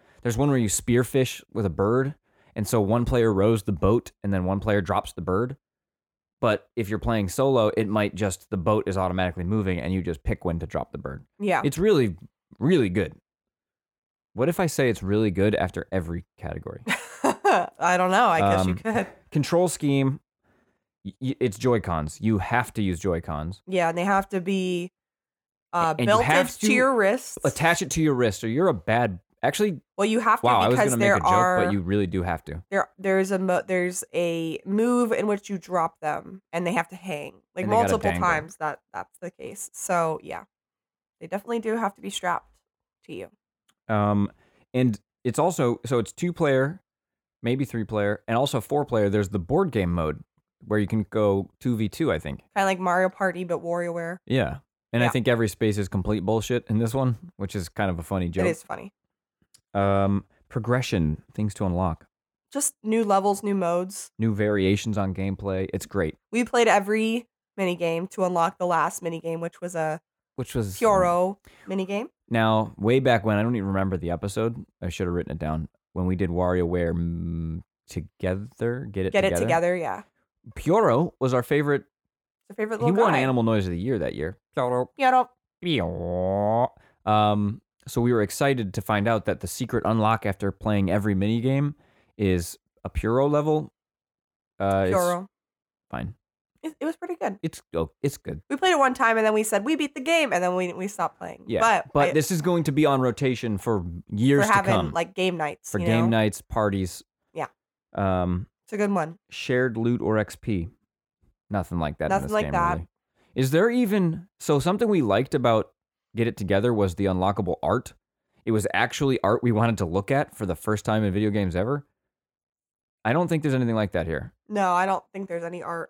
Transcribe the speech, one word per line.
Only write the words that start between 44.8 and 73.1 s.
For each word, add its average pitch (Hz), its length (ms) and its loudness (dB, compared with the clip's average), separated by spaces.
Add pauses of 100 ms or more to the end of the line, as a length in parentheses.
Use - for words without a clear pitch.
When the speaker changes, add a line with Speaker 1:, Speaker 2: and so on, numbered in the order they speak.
Speaker 1:
it's 120 120 -2
also, 156 480 0
so 120 140 0
it's 104 140 -4
two 175 200 -4
player, 143 480 0 (600)
maybe 131 220 0
three 113 180 -4
player, 104 440 0
and 117 100 0
also 131 240 0
four 143 240 -2
player. 104 240 2
There's 101 200 0
the 107 100 -4
board 147 320 0
game 90 220 0
mode 78 300 -2 (420)
where 107 140 0
you 101 80 0
can 110 220 -2
go 101 400 2 (100)
two 123 160 -2
v 107 140 0
two, 147 220 -2
I 80 80 0
think. 71 200 -10 (160)
Speaker 2:
Kinda 196 100 2
like 190 140 0
Mario 185 300 0
Party, 185 340 -4
but 170 180 -4
WarioWare. 170 640 -6
Speaker 1:
Yeah. 123 320 -2 (360)
And 120 100 2
I 120 40 2
Speaker 2:
Yeah. 117 40 0
Speaker 1:
think 123 160 0
every 113 220 4
space 107 280 0
is 98 120 -2
complete 98 340 -2
bullshit 113 460 -2
in 107 80 2
this 113 160 0
one, 127 240 0 (200)
which 95 180 -8
is 90 140 -6
kind 98 220 -2
of 85 80 -4
a 82 40 -6
funny 92 260 -2
joke. 90 160 0
Speaker 2:
It 87 60 2
is - 120 -8
funny. - 300 -12 (800)
Speaker 1:
Um, 98 520 2 (220)
progression, 107 760 0 (100)
things 104 220 -4
to 101 100 -4
unlock. 87 420 -2 (460)
Speaker 2:
Just 277 300 -4
new 220 200 2
levels, 202 400 2
new 202 120 -2
modes. 180 640 -4
Speaker 1:
New 113 140 0
variations 104 640 2
on 95 160 -2
gameplay. 95 600 -4
It's - 120 -6
great. 87 320 -4 (140)
Speaker 2:
We 240 140 0
played 233 220 2
every 220 600 0 (320)
minigame 175 520 -2
to 196 120 -4
unlock 180 340 0
the 180 100 -4
last 170 360 0
minigame, 165 380 -6
which 170 200 -10
was 175 140 -8
a 160 240 -4 (360)
Speaker 1:
Which - 200 -8
was 101 240 -4
Speaker 2:
Pyoro 185 580 2 (300)
minigame. 196 400 -4 (220)
Speaker 1:
Now, 110 480 4
way 120 240 4
back 117 240 4